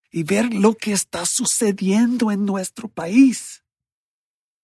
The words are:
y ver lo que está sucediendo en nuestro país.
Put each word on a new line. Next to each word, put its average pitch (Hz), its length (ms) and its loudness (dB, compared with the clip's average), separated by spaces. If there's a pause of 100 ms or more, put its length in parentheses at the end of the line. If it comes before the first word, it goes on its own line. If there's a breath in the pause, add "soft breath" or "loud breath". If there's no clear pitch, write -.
(100)
y 165 140 -4
ver 214 280 0
lo 214 220 4
que 214 180 -4
está 175 320 -4
sucediendo 220 1040 0
en 202 140 -2
nuestro 196 440 -6
país. 214 760 2 (1000)